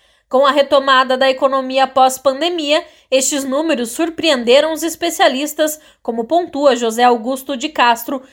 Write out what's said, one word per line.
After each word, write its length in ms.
Com 160
a 80
retomada 640
da 140
economia 560
pós-pandemia, 1000
estes 320
números 480
surpreenderam 800
os 80
especialistas, 1000
como 240
pontua 500
José 280
Augusto 520
de 140
Castro, 640